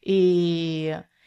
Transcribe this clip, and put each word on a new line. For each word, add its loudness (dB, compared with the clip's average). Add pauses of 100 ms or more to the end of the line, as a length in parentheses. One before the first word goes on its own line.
Y, 0 (400)